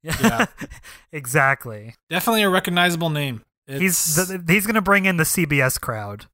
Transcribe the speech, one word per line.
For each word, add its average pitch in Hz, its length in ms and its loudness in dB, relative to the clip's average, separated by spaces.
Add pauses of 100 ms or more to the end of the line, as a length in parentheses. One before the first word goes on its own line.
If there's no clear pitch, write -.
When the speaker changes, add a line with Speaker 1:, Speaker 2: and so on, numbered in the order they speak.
Speaker 1:
Yeah. 160 200 -6
Speaker 2:
Yeah. 226 280 2
Speaker 1:
<laughs> - 160 -14 (460)
Exactly. 127 800 -2 (160)
Speaker 2:
Definitely 214 320 2
a 196 80 4
recognizable 175 580 2
name. 143 340 -4 (240)
Speaker 1:
He's 156 520 0
Speaker 2:
It's 180 100 0
Speaker 1:
th-, 190 180 -8
he's 190 200 2
gonna 220 160 2
bring 190 240 4
in 185 100 2
the 156 80 2
C 165 220 0
B 143 140 0
S 131 180 0
crowd. 104 560 -8